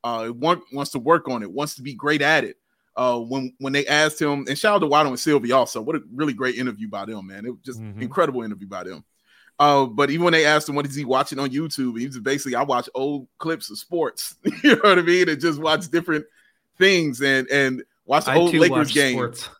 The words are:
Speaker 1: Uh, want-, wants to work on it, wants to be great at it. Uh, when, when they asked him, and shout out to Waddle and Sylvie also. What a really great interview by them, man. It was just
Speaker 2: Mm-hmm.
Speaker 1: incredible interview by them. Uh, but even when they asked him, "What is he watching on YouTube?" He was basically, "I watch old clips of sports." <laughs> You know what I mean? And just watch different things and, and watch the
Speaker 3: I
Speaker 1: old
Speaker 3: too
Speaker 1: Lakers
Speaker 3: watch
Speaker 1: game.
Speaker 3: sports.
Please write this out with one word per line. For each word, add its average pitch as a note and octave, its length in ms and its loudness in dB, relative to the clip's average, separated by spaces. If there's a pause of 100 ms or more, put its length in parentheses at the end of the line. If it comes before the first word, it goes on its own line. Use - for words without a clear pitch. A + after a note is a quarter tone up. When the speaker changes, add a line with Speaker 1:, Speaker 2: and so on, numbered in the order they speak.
Speaker 1:
Uh, A#2 320 -4
want-, D#3+ 380 0
wants C#3 200 -6
to C#3+ 60 -4
work D3 300 2
on A#2 140 -4
it, G2 80 -8
wants C#3+ 240 -6
to C3+ 80 -18
be C3 120 -10
great C#3+ 280 0
at D3 220 4
it. - 120 -10 (400)
Uh, B2 220 0
when, B2 400 -6
when C3+ 140 -6
they C#3 140 0
asked D3+ 340 2
him, C#3+ 280 0
and C#3 100 -4
shout G#3 180 2
out - 40 4
to D#3+ 60 0
Waddle D3 260 4
and B2 80 -6
Sylvie B2+ 320 2
also. A#2+ 280 2
What D3 160 -4
a - 60 -4 (100)
really C#3+ 200 -2
great B2 240 -4
interview A2+ 320 -6
by G2+ 160 -8
them, G#2 240 -10
man. G2+ 180 -14
It B2 40 -8
was A#2+ 140 -14
just A#2+ 160 -14
Speaker 2:
Mm-hmm. G#2+ 220 -12
Speaker 1:
incredible C3 400 0
interview G2+ 240 -10
by F#2+ 180 -12
them. F2+ 200 -14 (560)
Uh, C#3+ 260 6
but C3 240 0
even E3 140 0
when E3+ 80 4
they D#3+ 140 4
asked D3+ 220 4
him, C#3+ 60 -4
"What C#3+ 120 -2
is C3+ 80 -8
he C#3+ 100 -6
watching C3 340 0
on C#3 120 -2
YouTube?" C3 500 -4
He B2+ 60 -6
was C3 120 -12
basically, C3+ 380 -4
"I B2 60 0
watch B2 320 -2
old C3+ 340 -4 (100)
clips D#3+ 320 -6
of - 80 -14
sports." - 680 -6
<laughs> - 200 -4
You C#4+ 120 8
know - 60 -6
what G3 160 6
I F3 40 4
mean? F3 260 4
And D3+ 120 -2
just D3+ 200 -2
watch D#3 280 0
different E3 360 -2 (540)
things E3+ 420 4
and, C3+ 300 2
and C3 320 2 (240)
watch D3 180 2
the B2+ 80 0
Speaker 3:
I - 40 4
Speaker 1:
old F3 160 4
Speaker 3:
too E3 80 2
Speaker 1:
Lakers F3 100 6 (180)
Speaker 3:
watch A#2 60 -6
Speaker 1:
game. C#3 220 2
Speaker 3:
sports. A#2+ 320 -8 (100)